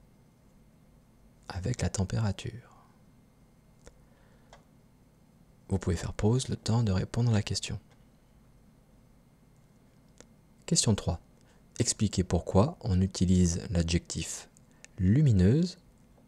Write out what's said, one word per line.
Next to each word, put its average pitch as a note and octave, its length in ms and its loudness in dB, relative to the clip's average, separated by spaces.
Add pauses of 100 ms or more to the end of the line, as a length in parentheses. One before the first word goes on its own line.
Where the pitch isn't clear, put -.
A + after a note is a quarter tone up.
(1500)
avec F#2+ 340 -6
la F2+ 80 -2
température. - 960 -6 (2750)
Vous G2 100 -2
pouvez F2 180 -2
faire - 160 -6
pause A#2+ 360 0
le G2+ 80 -6
temps A#2 280 0
de G2+ 80 0
répondre A#2 380 0
à A2 40 2
la G2+ 80 2
question. - 360 -6 (3000)
Question A#2+ 280 2
trois. F2 260 -4 (600)
Expliquez - 420 -2
pourquoi - 600 2
on F#2 180 0
utilise F2+ 680 2
l'adjectif - 800 -4 (500)
lumineuse A#2 800 4 (500)